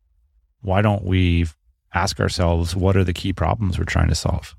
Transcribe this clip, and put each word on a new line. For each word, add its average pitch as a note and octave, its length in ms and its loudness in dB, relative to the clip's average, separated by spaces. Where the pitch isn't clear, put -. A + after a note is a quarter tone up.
why G2 220 0
don't G#2 200 2
we F2+ 440 2
ask F2 260 -2
ourselves, E2+ 560 0
what F#2+ 200 2
are G2 60 4
the F2+ 120 -2
key F#2+ 180 -4
problems F2+ 440 -2
we're E2 100 -4
trying E2 220 2
to E2 60 0
solve? - 440 -4